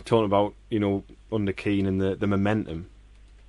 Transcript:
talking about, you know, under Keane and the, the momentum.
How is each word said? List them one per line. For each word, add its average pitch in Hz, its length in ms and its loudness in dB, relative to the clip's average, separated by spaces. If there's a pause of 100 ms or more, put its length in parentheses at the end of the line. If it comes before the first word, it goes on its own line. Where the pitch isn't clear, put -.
talking 113 220 2
about, 101 280 2 (160)
you 110 100 0
know, 98 220 0 (300)
under 104 200 -2
Keane 98 340 -2
and 95 140 0
the, 95 140 0
the 104 120 -4
momentum. 98 600 -2 (600)